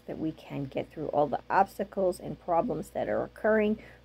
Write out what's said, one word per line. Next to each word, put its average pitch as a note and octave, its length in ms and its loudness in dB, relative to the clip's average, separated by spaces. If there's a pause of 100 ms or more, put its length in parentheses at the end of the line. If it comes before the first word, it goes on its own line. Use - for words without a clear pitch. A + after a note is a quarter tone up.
that D3 100 -8
we D#3 140 -2
can C#3+ 340 -8
get C#3+ 240 -6
through D#3 180 -8
all D3 200 2
the - 220 -2
obstacles F#3+ 720 0
and D3+ 240 -10
problems E3 480 0
that - 180 -4
are G#2+ 140 0
occurring. G#3+ 540 2 (280)